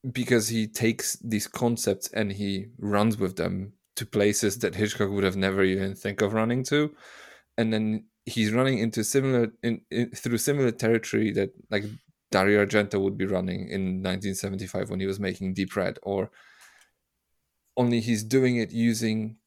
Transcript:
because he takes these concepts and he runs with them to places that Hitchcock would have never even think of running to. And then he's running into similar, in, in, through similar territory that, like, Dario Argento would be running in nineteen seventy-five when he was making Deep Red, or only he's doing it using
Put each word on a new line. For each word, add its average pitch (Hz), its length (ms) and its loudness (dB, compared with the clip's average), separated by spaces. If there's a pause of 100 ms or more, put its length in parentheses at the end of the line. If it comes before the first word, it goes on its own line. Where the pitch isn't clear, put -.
(120)
because 117 360 2
he 113 180 0
takes - 500 -2
these 110 320 -2
concepts 113 600 0
and 104 240 -4
he 98 340 -4 (120)
runs 104 400 2
with 92 180 -2
them 92 360 -4 (240)
to 107 100 -6
places 104 520 2
that 98 160 -2
Hitchcock 104 360 -2
would 101 140 0
have 95 120 2
never 95 280 2
even 95 300 0
think 101 260 -6
of 107 140 2
running 120 300 0
to. 147 300 0 (640)
And 113 160 2
then 110 320 0 (220)
he's 107 260 0
running 127 260 2
into 113 240 -2
similar, 127 500 2 (100)
in, 117 180 -2 (100)
in, 117 200 -2
through 117 280 -4
similar 139 320 2
territory 110 600 0
that, - 220 -2 (160)
like, 104 140 0 (460)
Dario 104 360 6
Argento 104 340 2
would 98 160 0
be 98 80 -2
running 92 440 -2
in 92 340 -2
nineteen 95 320 -2
seventy-five 98 560 -6
when 95 100 -4
he 95 60 -2
was 98 140 -4
making 95 340 -4
Deep 95 220 -4
Red, 95 260 -2
or 98 280 -4 (1500)
only 120 240 4
he's 110 240 0
doing 127 320 4
it 110 160 -2
using 113 640 0 (100)